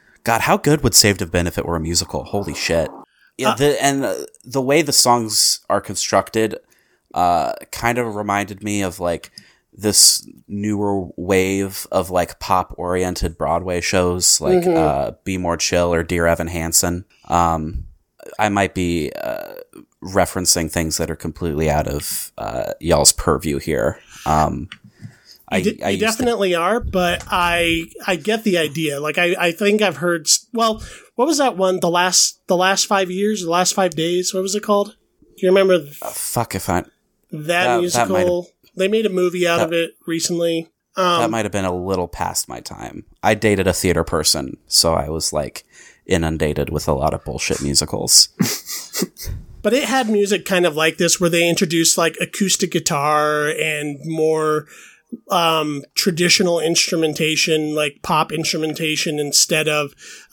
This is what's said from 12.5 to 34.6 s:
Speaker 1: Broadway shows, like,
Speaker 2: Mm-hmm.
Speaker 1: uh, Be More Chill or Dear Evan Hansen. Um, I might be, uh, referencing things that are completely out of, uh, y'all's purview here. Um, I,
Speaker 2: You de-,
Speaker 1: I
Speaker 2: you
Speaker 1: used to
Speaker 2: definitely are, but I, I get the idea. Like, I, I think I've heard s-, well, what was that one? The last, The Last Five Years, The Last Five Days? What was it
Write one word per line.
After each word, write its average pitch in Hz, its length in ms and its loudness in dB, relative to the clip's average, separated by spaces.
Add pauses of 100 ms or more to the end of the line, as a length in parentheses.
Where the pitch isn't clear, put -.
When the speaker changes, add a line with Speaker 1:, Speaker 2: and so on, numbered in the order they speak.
Speaker 1:
Broadway 85 440 -2
shows, 90 580 2
like, 180 240 4
Speaker 2:
Mm-hmm. 175 140 4
Speaker 1:
uh, 143 340 2 (120)
Be 95 140 -2
More 85 200 0
Chill 87 360 2
or 82 100 2
Dear 85 240 2
Evan 85 200 2
Hansen. 87 580 -2 (220)
Um, 82 580 0 (520)
I 107 120 0
might 101 260 0
be, 85 380 0
uh, 50 420 -8 (480)
referencing 90 680 0
things 82 260 -2
that 80 120 -2
are 80 60 -6
completely 78 560 -2
out 73 160 2
of, - 500 -6
uh, 55 420 -6
y'all's 76 340 2
purview 73 440 0
here. 67 420 -2 (260)
Um, 76 440 0 (800)
I, - 80 -2
Speaker 2:
You - 60 0 (120)
de-, - 80 -14
Speaker 1:
I - 60 -2
Speaker 2:
you 196 80 -2
Speaker 1:
used 220 200 -2
to 254 60 -2
Speaker 2:
definitely 202 320 0
are, 185 240 0
but 175 480 -2
I, 170 580 0 (220)
I 190 80 2
get 214 280 -2
the 185 140 2
idea. 151 420 -2
Like, 151 180 -4
I, 175 220 2
I 175 120 0
think 208 300 0
I've 180 160 0
heard 170 280 -2
s-, - 280 0
well, 220 280 0 (340)
what 247 120 2
was 311 100 2
that 247 200 0
one? 185 220 2
The 175 120 2
last, 180 560 2
The 180 100 4
Last 190 280 2
Five 196 260 0
Years, 202 320 -2
The 165 80 -4
Last 180 240 2
Five 185 160 2
Days? 175 420 -2
What 185 100 -2
was 196 120 -4
it 208 80 -6